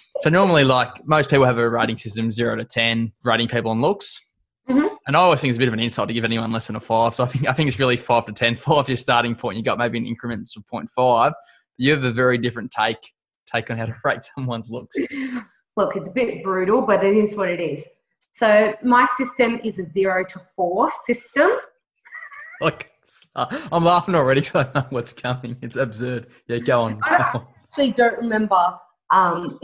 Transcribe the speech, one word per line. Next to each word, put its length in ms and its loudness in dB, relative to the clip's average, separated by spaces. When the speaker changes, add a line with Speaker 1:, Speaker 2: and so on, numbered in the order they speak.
Speaker 1:
so 100 2
normally, 340 4
like, 420 0
most 240 2
people 160 6
have 120 2
a 100 2
rating 280 0
system, 340 -4
zero 260 -2
to 80 -6
ten, 480 0
rating 240 2
people 220 -2
on 100 0
looks. 400 -2
Speaker 2:
Mm-hmm. 180 2
Speaker 1:
And 100 0
I 40 6
always 200 4
think 100 0
it's 80 0
a 20 2
bit 80 4
of 60 -2
an 60 -2
insult 280 -2
to 60 -4
give 100 -2
anyone 280 -2
less 140 -4
than 100 -8
a 40 -8
five. 340 0
So 100 0
I 40 -2
think, 200 -2
I 40 0
think 160 0
it's 100 -4
really 180 2
five 300 0
to 60 -12
ten. 240 0
<laughs> 0 -
Five's 320 0
your 80 0
starting 380 0
point. 220 -6
You 60 -8
got 160 -2
maybe 200 -2
an 80 -6
increments 500 -10
of 100 -20
point 240 -10
five. 420 2
You 160 2
have 120 0
a 60 2
very 280 2
different 340 -6
take, 260 -2
take 240 -4
on 80 -6
how 80 -4
to 120 -6
<laughs> 60 -10
rate 180 -2
someone's 360 -8
looks. 260 -10
Speaker 2:
Look, 200 -2
it's 120 -8
a 40 -16
bit 300 -4
brutal, 400 0
but 220 2
it 120 4
is 200 2
what 120 -2
it 120 -4
is. 240 -6
So 500 4
my 240 4
system 480 -2
is 140 -6
a 60 -6
zero 400 0
to 160 -18
four 340 0
system. 440 0
Speaker 1:
Like, 300 -4
uh, 100 -2
I'm 140 2
laughing 320 2
already 260 4
'cause 320 0
I 60 2
know 100 -4
what's 220 -6
coming. 500 -6
It's 140 -10
absurd. 500 -4
Yeah, 100 -2
go 240 2
on, 220 -4
Speaker 2:
I 60 0
don't 80 4
Speaker 1:
go 60 -4
on. 80 -12
Speaker 2:
actually 220 0
don't 260 2
remember, 580 0
um, 540 2